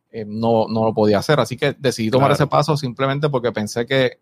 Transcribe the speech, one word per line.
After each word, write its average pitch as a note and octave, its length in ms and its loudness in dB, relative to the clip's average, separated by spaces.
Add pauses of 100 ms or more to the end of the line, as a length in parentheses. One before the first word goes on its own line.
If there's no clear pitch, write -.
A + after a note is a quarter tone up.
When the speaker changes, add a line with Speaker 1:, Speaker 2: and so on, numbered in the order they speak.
(100)
Speaker 1:
eh, A2+ 160 -10
no, A2 400 0
no A2+ 180 -2
lo A2 80 0
podía G#2 260 4
hacer, C#3+ 200 2
así A#2 180 -2
que C#3+ 220 -2
decidí A2+ 320 -2
tomar C3 200 4
Speaker 2:
Claro. C#3+ 120 2
Speaker 1:
ese C3+ 60 2
paso D3 280 0
simplemente C3+ 520 -4
porque B2 240 -2
pensé G#2+ 340 -4
que, C3 360 0